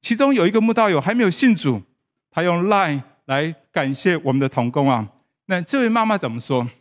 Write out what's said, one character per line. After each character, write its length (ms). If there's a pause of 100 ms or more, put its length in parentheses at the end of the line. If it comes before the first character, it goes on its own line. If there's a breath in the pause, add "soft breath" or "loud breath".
其 140
中 180
有 140
一 40
个 100
慕 120
道 160
友 120
还 120
没 120
有 60
信 260
主， 260 (480)
他 140
用 240
Line 340 (220)
来 280 (200)
感 200
谢 260
我 120
们 80
的 100
同 220
工 180
啊。 200 (380)
那 140
这 200
位 80
妈 180
妈 100
怎 140
么 80
说？ 300 (120)